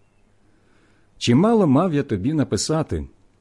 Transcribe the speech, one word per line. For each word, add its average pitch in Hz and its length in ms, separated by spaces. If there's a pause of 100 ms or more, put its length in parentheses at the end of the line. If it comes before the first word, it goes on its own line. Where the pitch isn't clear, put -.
(1200)
Чимало 196 480
мав 151 280
я 143 80
тобі 117 300
написати, 127 760 (320)